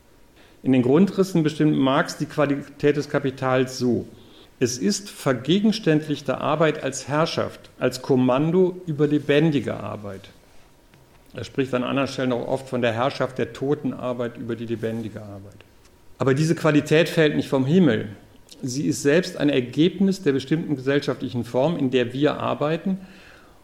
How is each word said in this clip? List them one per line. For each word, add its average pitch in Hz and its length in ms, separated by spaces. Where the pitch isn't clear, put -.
In 131 100
den 131 80
Grundrissen 175 600
bestimmt 151 340
Marx 139 400
die 156 80
Qualität 143 720
des 143 140
Kapitals 131 680
so: 120 320
Es 117 200
ist 202 320
vergegenständlichte 151 1300
Arbeit 151 440
als - 240
Herrschaft, 143 640
als 127 220
Kommando 156 840
über 151 200
lebendige 143 680
Arbeit. 104 560
Er 113 100
spricht 131 300
an 123 100
anderen 127 240
Stellen 127 240
auch 120 160
oft 135 220
von 123 100
der 117 140
Herrschaft 127 420
der 117 160
toten 139 400
Arbeit 123 460
über 120 180
die 117 80
lebendige 113 560
Arbeit. 101 380
Aber 131 160
diese 160 220
Qualität 151 560
fällt 151 260
nicht 135 140
vom 131 160
Himmel. 131 420
Sie 135 240
ist 147 160
selbst 156 340
ein 143 140
Ergebnis 165 720
der 143 100
bestimmten 151 440
gesellschaftlichen 131 680
Form, 143 320
in 139 140
der 123 240
wir 143 260
arbeiten 147 560